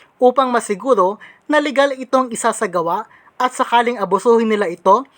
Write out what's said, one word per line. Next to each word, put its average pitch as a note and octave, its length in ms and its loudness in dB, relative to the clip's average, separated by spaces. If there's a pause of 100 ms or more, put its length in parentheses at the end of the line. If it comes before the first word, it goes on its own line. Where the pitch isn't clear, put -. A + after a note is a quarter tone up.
(200)
upang B3+ 320 2
masiguro G#3 640 0 (320)
na D4 160 0
legal C#4 320 0
itong C4 320 -2
isasagawa F#3 800 -4 (320)
at B3+ 160 -2
sakaling A#3+ 400 0
abusuhin A3 560 0
nila G#3 160 -2
ito, F#3+ 400 0 (100)